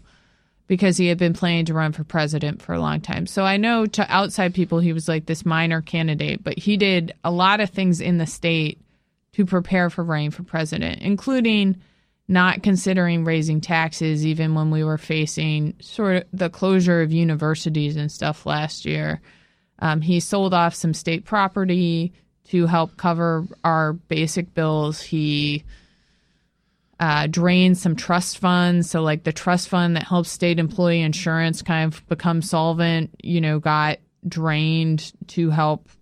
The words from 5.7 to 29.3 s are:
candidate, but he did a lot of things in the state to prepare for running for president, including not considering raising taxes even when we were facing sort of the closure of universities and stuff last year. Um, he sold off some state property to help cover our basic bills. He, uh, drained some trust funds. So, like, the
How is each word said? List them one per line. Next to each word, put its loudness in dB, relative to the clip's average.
candidate, -2
but -6
he 0
did 0
a -2
lot 2
of -2
things 2
in 0
the 0
state -2
to 2
prepare 0
for -4
running -2
for -10
president, -4
including 0
not 2
considering 2
raising 0
taxes -2
even 0
when 2
we 0
were 0
facing -2
sort 0
of -2
the -2
closure 2
of 0
universities 0
and -4
stuff -6
last -4
year. -4
Um, 0
he 2
sold 0
off 4
some -2
state -4
property 0
to 4
help 0
cover 0
our 2
basic -4
bills. 0
He, -2
uh, 0
drained 4
some -2
trust -2
funds. 2
So, -2
like, 0
the -2